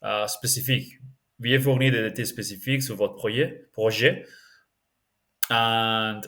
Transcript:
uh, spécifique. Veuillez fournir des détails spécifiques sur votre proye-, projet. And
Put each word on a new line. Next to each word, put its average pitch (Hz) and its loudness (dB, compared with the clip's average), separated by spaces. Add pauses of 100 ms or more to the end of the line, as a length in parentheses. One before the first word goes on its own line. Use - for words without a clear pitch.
uh, 107 -2
spécifique. - -2 (400)
Veuillez 120 4
fournir 131 4
des 117 2
détails 110 -4
spécifiques 113 -4
sur 123 -6
votre 98 -2
proye-, 120 -2
projet. 110 2 (1200)
And 113 2